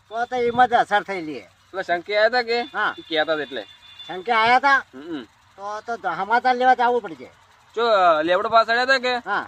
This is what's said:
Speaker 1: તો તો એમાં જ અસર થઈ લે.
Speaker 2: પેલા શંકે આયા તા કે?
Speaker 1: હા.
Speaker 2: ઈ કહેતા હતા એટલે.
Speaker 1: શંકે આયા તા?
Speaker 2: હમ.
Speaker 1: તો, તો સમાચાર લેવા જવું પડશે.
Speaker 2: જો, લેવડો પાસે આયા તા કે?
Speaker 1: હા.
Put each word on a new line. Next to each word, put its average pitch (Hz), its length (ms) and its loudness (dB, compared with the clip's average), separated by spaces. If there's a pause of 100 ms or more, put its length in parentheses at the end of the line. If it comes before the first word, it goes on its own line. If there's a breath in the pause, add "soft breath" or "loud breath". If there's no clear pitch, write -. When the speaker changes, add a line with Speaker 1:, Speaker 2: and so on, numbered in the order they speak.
Speaker 1:
તો 233 160 -6
તો 247 100 -8
એમાં 240 320 2
જ 233 60 -4
અસર 202 300 2
થઈ 190 180 -8
લે. 151 280 -12 (220)
Speaker 2:
પેલા 185 100 -8
શંકે 175 360 -2
આયા 214 120 4
તા 247 140 0
કે? 233 180 -2
Speaker 1:
હા. 208 380 -4
Speaker 2:
ઈ - 20 -14
કહેતા 156 320 -2
હતા 151 100 -4
એટલે. 123 240 -10 (400)
Speaker 1:
શંકે 180 240 -6
આયા 233 280 4
તા? 277 340 2
Speaker 2:
હમ. 143 300 -12 (340)
Speaker 1:
તો, 208 400 -10
તો 185 180 -4
સમાચાર 240 400 0
લેવા 254 180 4
જવું 247 280 0
પડશે. 156 280 -14 (460)
Speaker 2:
જો, 220 80 -2 (380)
લેવડો 185 280 0
પાસે 226 220 4
આયા 240 140 0
તા 269 120 2
કે? 247 180 -2
Speaker 1:
હા. 196 320 -4